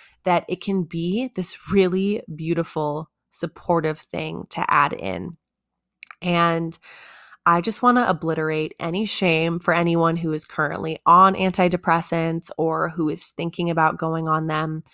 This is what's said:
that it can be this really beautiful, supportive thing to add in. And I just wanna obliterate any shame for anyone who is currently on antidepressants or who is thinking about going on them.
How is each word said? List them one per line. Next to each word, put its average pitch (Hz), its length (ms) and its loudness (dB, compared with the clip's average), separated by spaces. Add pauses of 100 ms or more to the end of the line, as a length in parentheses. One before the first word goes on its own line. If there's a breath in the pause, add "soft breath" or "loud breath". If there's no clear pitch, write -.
(240 loud breath)
that 175 240 2
it 180 140 -6
can 190 220 -2
be 175 520 -4
this - 340 -8
really 190 540 2 (100)
beautiful, 156 760 -4 (220)
supportive 160 680 -2
thing 160 500 -10
to - 200 -6
add 147 240 4
in. 92 420 -8 (840)
And 170 560 0 (680 loud breath)
I 170 160 4
just 214 200 -2
wanna 240 260 4
obliterate 156 720 -2
any 175 280 -4
shame 170 520 0
for 175 160 0
anyone 170 440 2
who 165 160 -2
is 156 100 -4
currently 156 640 -4
on 185 280 8
antidepressants 170 1200 0
or 160 320 0
who 160 200 -2
is 165 200 -4
thinking 170 400 -4
about 160 280 2
going 160 300 -4
on 160 200 0
them. 156 360 -4 (100)